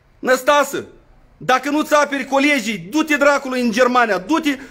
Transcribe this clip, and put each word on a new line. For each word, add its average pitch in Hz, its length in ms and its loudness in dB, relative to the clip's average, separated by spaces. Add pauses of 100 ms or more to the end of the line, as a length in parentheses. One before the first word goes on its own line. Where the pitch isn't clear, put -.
(200)
Năstasă, 254 640 0 (520)
dacă 254 320 0
nu-ți 294 240 -2
aperi 285 320 0
colegii, 269 520 0
du-te, 294 380 -2
dracului, 277 460 0
în 240 100 0
Germania, 240 460 2
du-te, 277 420 -2 (120)